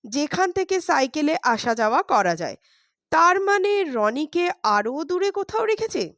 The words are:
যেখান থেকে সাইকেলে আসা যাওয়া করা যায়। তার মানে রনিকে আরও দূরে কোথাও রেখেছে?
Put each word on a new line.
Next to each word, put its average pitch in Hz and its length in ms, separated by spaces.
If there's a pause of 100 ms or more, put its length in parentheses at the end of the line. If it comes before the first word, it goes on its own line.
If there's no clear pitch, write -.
যেখান 294 480
থেকে 381 300
সাইকেলে 294 600
আসা 233 320
যাওয়া 226 260
করা 190 340
যায়। 160 200 (560)
তার 339 280
মানে 403 440
রনিকে 285 680 (120)
আরও 220 400
দূরে 359 280
কোথাও 427 340
রেখেছে? 415 520